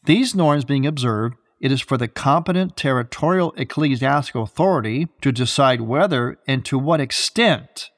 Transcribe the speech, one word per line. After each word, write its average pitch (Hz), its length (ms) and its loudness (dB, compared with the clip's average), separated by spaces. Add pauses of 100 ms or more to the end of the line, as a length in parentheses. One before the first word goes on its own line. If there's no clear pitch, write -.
These 233 300 2
norms 147 300 2
being 139 200 0
observed, 123 500 -2 (240)
it 131 120 0
is 135 80 0
for - 180 -2
the 117 120 -2
competent 175 640 0
territorial 147 800 0
ecclesiastical 135 880 0
authority 147 640 0 (140)
to 139 100 2
decide 127 480 2
whether 131 680 0
and 135 200 -2
to 135 120 -2
what 151 220 0
extent - 1000 -2